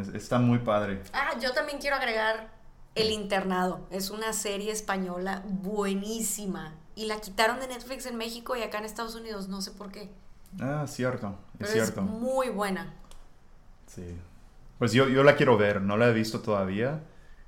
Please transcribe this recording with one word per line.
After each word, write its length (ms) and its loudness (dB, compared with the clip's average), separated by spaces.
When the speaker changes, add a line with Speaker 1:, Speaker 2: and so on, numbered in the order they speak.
Speaker 1:
es, 80 -8
está 280 -2
muy 220 6
padre. 400 0
Speaker 2:
Ah, 160 -2
yo 120 -2
también 260 -2
quiero 160 -2
agregar 540 0
El 180 2
Internado. 760 0
Es 200 -4
una 240 -4
serie 400 -4
española 720 -4
buenísima. 1300 -4
Y 120 -6
la 160 -4
quitaron 400 0
de 80 -8
Netflix 360 -10
en 120 -6
México 400 -6
y 60 -2
acá 160 -4
en 40 -4
Estados 320 -6
Unidos, 320 -8
no 140 -6
sé 100 -6
por 220 -14
qué. 160 -14
Speaker 1:
Ah, 300 -2
cierto, 500 -4
es 160 -6
Speaker 2:
Pero 20 -2
Speaker 1:
cierto. 300 2
Speaker 2:
es 60 2
muy 420 0
buena. 460 -4
Speaker 1:
Sí. 180 -14
Pues 140 2
yo, 160 8
yo 160 6
la 140 12
quiero 200 8
ver, 240 4
no 140 2
la 140 8
he 40 6
visto 280 0
todavía, 580 0